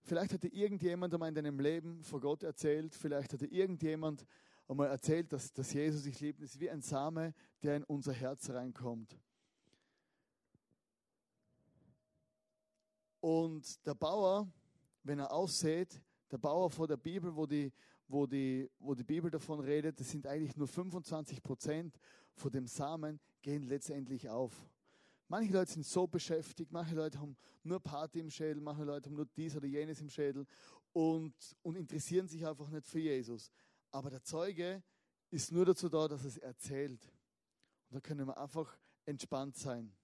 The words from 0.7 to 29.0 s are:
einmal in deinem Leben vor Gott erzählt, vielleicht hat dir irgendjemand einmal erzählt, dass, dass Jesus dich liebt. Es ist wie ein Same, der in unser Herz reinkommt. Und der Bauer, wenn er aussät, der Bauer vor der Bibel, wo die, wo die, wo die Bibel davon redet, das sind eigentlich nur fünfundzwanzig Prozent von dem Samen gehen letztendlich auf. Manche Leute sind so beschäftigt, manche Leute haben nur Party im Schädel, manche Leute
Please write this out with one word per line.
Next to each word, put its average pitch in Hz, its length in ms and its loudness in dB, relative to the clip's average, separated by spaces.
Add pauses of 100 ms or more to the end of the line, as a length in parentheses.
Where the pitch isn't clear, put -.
einmal 165 160 0
in 156 60 -2
deinem 147 240 0
Leben 165 440 0
vor 139 180 -6
Gott 147 220 0
erzählt, 156 520 2
vielleicht 143 380 -2
hat 131 80 -4
dir - 100 -4
irgendjemand 156 720 2 (420)
einmal 139 200 4
erzählt, 156 460 2
dass, 131 200 -4
dass 135 200 -4
Jesus 147 300 2
dich 139 160 -6
liebt. 147 220 -4
Es 143 100 -12
ist 139 80 -16
wie 165 100 -2
ein 151 120 -6
Same, 160 520 0 (300)
der 147 140 4
in 147 60 0
unser 143 300 -2
Herz 131 360 -4
reinkommt. 123 680 -4 (4000)
Und 160 680 0
der 143 100 0
Bauer, 196 520 4 (560)
wenn 143 160 -2
er 139 120 -2
aussät, 160 720 2 (300)
der 135 60 -4
Bauer 156 320 4
vor 160 180 0
der 147 100 2
Bibel, 170 380 -2
wo 156 100 2
die, 143 280 0 (340)
wo 143 180 4
die, 131 440 0 (100)
wo 139 140 -2
die 120 100 -2
Bibel 165 280 2
davon 151 280 -2
redet, 147 400 2
das 135 120 -4
sind 143 160 -4
eigentlich 151 280 -2
nur 147 120 0
fünfundzwanzig 165 720 -4
Prozent 151 560 -2 (360)
von 139 180 -2
dem 127 160 0
Samen 151 520 -4 (220)
gehen 143 220 -2
letztendlich 135 680 -2
auf. 117 240 0 (720)
Manche 202 240 2
Leute 185 200 6
sind 156 140 -4
so 180 220 4
beschäftigt, 160 640 -2
manche 170 240 -2
Leute 156 240 0
haben 147 160 -8 (280)
nur 175 180 -2
Party 151 380 -4
im 160 100 -6
Schädel, 151 320 -2
manche 151 220 -4
Leute 143 260 -4